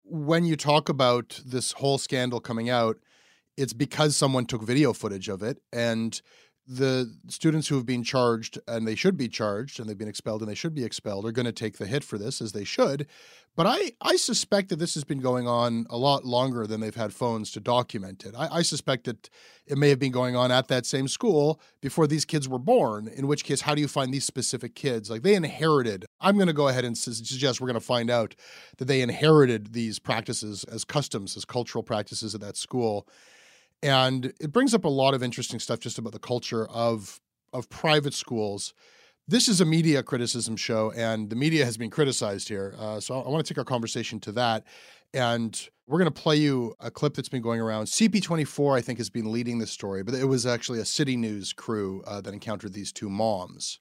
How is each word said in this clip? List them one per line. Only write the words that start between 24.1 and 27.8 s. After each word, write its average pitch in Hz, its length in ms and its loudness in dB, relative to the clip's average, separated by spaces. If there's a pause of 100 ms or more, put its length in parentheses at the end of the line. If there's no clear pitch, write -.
these 139 120 -2
specific 123 500 -4
kids? 113 360 -4
Like, 113 120 -6
they 202 140 6
inherited, 139 720 2 (140)
I'm 196 180 6
gonna 180 140 6
go 147 140 4
ahead 127 180 2
and 117 140 -4
su-, 123 140 -6
suggest 123 480 -2
we're 131 80 -2
gonna 117 100 -2
find 120 320 0